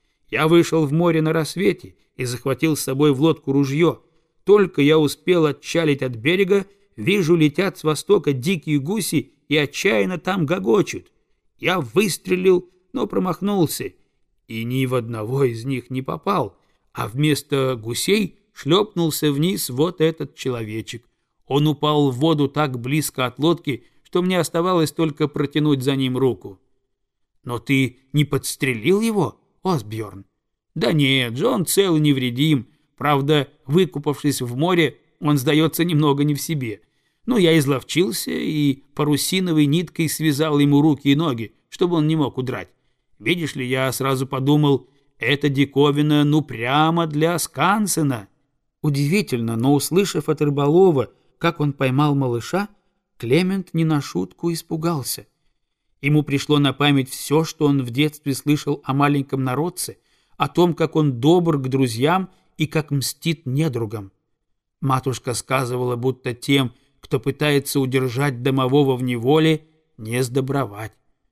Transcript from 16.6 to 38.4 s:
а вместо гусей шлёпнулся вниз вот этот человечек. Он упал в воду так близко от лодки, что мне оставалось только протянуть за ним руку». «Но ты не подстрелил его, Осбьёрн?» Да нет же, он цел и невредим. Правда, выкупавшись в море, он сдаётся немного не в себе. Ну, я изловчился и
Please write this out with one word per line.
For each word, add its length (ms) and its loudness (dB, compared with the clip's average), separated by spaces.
а 160 -6
вместо 680 0
гусей 640 -2
шлёпнулся 800 0
вниз 380 -2
вот 300 -2
этот 340 -2
человечек. 720 -8
Он 200 2
упал 440 2
в 60 -6
воду 320 2
так 300 -2
близко 480 -4
от 120 -8
лодки, 460 -2
что 200 -4
мне 160 0
оставалось 540 0
только 360 -2
протянуть 540 0
за 140 0
ним 220 -2
руку». 420 -2
«Но 140 -8
ты 400 -2
не 120 2
подстрелил 760 -2
его, 400 -2
Осбьёрн?» 640 -6
Да 180 0
нет 440 0
же, 100 -2
он 200 0
цел 300 2
и 40 2
невредим. 680 0
Правда, 520 0
выкупавшись 800 0
в 140 -8
море, 420 0
он 180 2
сдаётся 460 2
немного 400 2
не 100 0
в 60 -8
себе. 420 -6
Ну, 120 0
я 200 6
изловчился 720 -2
и 520 -2